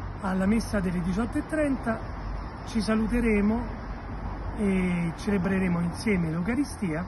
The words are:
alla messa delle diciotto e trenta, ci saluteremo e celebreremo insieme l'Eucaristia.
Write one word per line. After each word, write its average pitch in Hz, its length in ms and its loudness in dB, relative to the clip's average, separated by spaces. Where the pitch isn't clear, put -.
alla 190 240 0
messa 214 340 4
delle 180 220 0
diciotto 196 360 0
e 294 100 0
trenta, 269 680 0
ci 226 160 -2
saluteremo 220 1000 2
e 180 600 2
celebreremo 190 640 2
insieme 175 480 0
l'Eucaristia. 180 760 -2